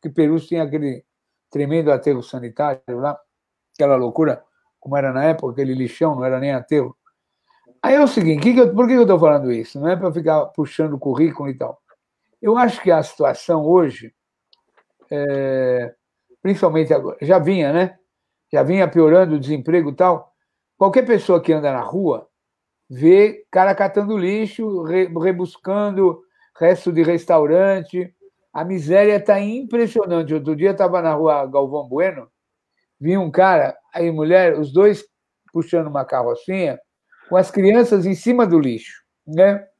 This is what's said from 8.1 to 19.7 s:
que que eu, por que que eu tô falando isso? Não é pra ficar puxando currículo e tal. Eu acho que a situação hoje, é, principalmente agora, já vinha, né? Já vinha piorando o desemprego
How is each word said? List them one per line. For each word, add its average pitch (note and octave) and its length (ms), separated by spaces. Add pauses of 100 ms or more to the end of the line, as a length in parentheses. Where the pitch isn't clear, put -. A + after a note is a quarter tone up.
que A#3 140
que B3+ 60
eu, A3+ 120
por A#3 140
que B3 80
que B3 60
eu A#3 60
tô F#3+ 120
falando D3 320
isso? A#2 300
Não D3+ 80
é F#3 80
pra F3 160
ficar D#3 340
puxando D3+ 500
currículo C#3+ 520
e C3 60
tal. B2+ 260 (600)
Eu A3 160
acho B3 240
que F3+ 120
a D#3 100
situação D3+ 640
hoje, D#3 480 (960)
é, C3+ 840 (480)
principalmente D#3+ 540
agora, C3 260
já E3+ 200
vinha, D#3 320
né? F3 260 (540)
Já C3+ 100
vinha F3 240
piorando E3 480
o D3 60
desemprego D3+ 500